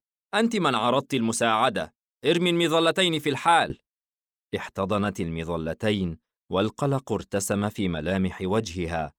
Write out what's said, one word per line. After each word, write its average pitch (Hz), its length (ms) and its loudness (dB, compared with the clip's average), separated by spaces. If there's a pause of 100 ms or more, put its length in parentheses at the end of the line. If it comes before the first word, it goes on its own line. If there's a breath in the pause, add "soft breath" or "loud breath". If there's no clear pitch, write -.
(340)
أنت 233 220 0
من 160 200 2
عرضت 120 380 2
المساعدة، 113 800 2 (320)
ارمي 175 240 2
المظلتين 165 720 2
في 147 100 -2
الحال. 131 480 2 (800)
احتضنت 98 640 -2
المظلتين 82 960 -2 (340)
والقلق 131 600 0
ارتسم 101 580 -2
في 104 180 -2
ملامح 90 540 0
وجهها. 87 760 -2